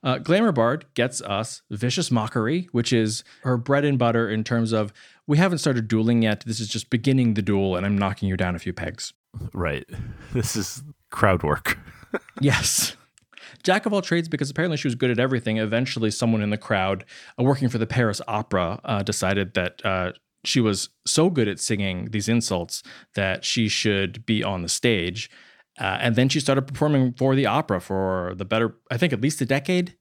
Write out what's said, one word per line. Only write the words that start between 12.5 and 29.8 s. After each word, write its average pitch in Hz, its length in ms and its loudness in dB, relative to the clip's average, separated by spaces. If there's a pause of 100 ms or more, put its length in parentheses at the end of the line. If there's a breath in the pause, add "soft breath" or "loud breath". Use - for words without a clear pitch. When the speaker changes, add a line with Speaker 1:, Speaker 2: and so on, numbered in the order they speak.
Speaker 1:
Jack 196 240 2
of 208 80 0
all 196 80 0
trades, 170 260 0
because 147 220 -2
apparently 160 260 -2
she 135 100 -4
was 123 80 0
good 123 160 2
at 113 80 0
everything. 120 380 0
Eventually, 113 540 0
someone 113 320 2
in 104 80 0
the 104 80 -2
crowd, 98 480 -2 (340 loud breath)
uh, - 20 2
working 135 280 2
for 120 80 -2
the 110 80 0
Paris 113 420 0
Opera, 104 560 -2
uh, 104 180 -2
decided 98 520 0
that, 90 320 -2
uh, 92 260 0 (320)
she - 160 2
was 107 300 2 (160)
so 165 240 4
good 131 180 2
at 101 100 -6
singing 98 520 -4
these 104 180 -2
insults 104 540 0 (320 loud breath)
that 95 300 -2
she 113 240 0
should 101 580 -2
be 107 180 0
on 95 180 -4
the 85 60 -6
stage. 95 600 -2 (500 loud breath)
Uh, 95 200 -2
and 120 140 0
then 127 140 4
she 131 100 0
started 135 300 2
performing 135 460 2
for 135 200 2
the 135 120 2
opera 107 340 0
for 92 560 -2
the 95 80 -6
better, 113 320 0 (160)
I 123 40 -2
think, 143 160 0
at 107 80 -4
least 147 200 -2
a 127 60 -2
decade. 175 540 -2